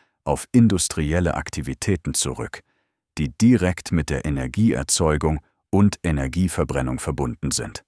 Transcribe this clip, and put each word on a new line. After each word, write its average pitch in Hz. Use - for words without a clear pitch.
auf 71
industrielle 87
Aktivitäten 76
zurück, -
die 71
direkt 101
mit 80
der 69
Energieerzeugung 76
und 101
Energieverbrennung 67
verbunden 69
sind. -